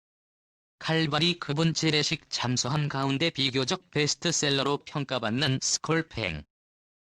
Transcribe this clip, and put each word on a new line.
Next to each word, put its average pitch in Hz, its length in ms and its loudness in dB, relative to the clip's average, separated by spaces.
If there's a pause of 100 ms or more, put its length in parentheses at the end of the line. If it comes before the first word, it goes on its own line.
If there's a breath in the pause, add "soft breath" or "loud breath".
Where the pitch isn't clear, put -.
(800)
칼바리급은 160 960 2
재래식 156 560 0
잠수함 127 580 0
가운데 139 420 0
비교적 135 600 -2
베스트셀러로 143 960 0
평가받는 131 760 -2
스콜펜 110 840 -2 (680)